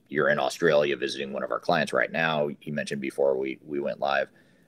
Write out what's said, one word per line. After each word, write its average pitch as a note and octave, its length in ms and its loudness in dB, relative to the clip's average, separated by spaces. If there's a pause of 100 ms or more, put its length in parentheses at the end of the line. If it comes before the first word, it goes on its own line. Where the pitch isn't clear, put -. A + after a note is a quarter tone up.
You're C#2+ 200 2
in D2 100 2
Australia D2 580 2
visiting C2+ 340 -4
one C2 120 -6
of B1 80 -4
our A1+ 80 -4
clients D#2 340 0
right A#1+ 180 0
now. D#2 360 2 (160)
You D2+ 100 -8
mentioned C#2+ 280 -6
before C2+ 360 0
we, C2 260 -4
we D2 160 -6
went C#2+ 200 -4
live. C#2 300 0 (380)